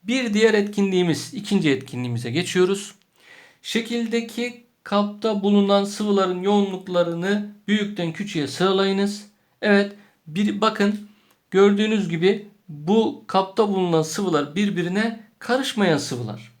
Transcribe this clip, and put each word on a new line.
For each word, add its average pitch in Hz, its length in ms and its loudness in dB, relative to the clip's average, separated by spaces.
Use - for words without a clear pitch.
Bir 233 320 -2
diğer 214 200 4
etkinliğimiz, 196 800 0
ikinci 165 360 0
etkinliğimize 120 600 -4
geçiyoruz. 180 640 0
Şekildeki 233 1040 -6
kapta 208 580 -2
bulunan 202 420 4
sıvıların 196 580 0
yoğunluklarını 185 1080 0
büyükten 202 440 -2
küçüğe 160 340 -6
sıralayınız. 196 800 0
Evet, 202 340 4
bir, 202 340 -2
bakın 208 480 0
gördüğünüz 202 580 4
gibi 185 400 0
bu 170 580 0
kapta 190 420 2
bulunan 175 340 2
sıvılar 156 520 -2
birbirine 196 680 -2
karışmayan 214 600 0
sıvılar. 117 600 -8